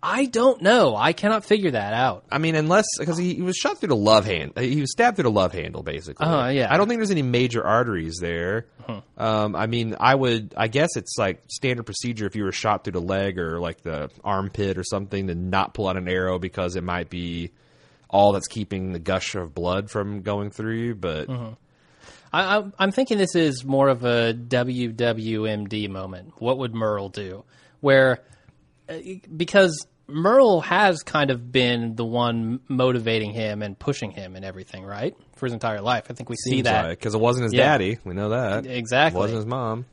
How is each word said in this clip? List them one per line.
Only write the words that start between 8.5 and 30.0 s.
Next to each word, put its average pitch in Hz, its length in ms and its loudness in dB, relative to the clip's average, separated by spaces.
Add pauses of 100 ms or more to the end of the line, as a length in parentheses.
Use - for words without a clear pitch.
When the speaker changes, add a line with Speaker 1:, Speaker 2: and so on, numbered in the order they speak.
Speaker 1:
Huh. 104 160 -10 (160)
Speaker 2:
Um, 107 380 0
I 95 100 -2
mean, 113 340 -2
I 131 140 2
would, 120 420 -2
I 110 120 0
guess 139 280 0
it's, - 220 -8
like, 95 320 -2
standard 123 360 -6
procedure 110 420 -6
if 95 80 -8
you 107 80 -4
were 95 80 -2
shot 107 320 0
through 98 100 -6
the 90 80 -2
leg 95 380 -2
or, 82 200 -4
like, 85 220 -6
the 76 300 -6 (120)
armpit 98 540 -2
or 92 60 -6
something 98 420 -4
to 92 80 -4
not 92 400 -2
pull 104 140 -2
out 92 100 -2
an 90 100 -6
arrow 92 300 0
because 90 380 -4
it 90 80 -4
might 87 260 -4
be 87 400 -8 (580)
all 101 260 6
that's 98 140 -2
keeping 95 460 -6
the 85 60 -6
gush 92 340 -2
of 87 220 -8
blood 90 340 -2
from 101 320 -4
going 101 300 -4
through 110 240 -6
you, 117 180 -4
but 85 360 -4
Speaker 1:
Mm-hmm. 120 240 -8 (760)
I, 190 280 2
I, 208 40 -6 (140)
I'm 196 140 2
thinking 254 260 0
this 190 160 2
is 143 320 2
more 135 240 4
of 123 160 2
a 117 280 4
W 123 580 -2
W 110 560 0
M 104 180 -2
D 104 220 -4
moment. 95 500 -10
What 127 220 0
would 120 160 -4
Merle 104 340 0
do? 98 340 -12 (360)
Where, 135 400 6 (680)
uh, 165 80 -10 (380)
because 170 520 4 (200)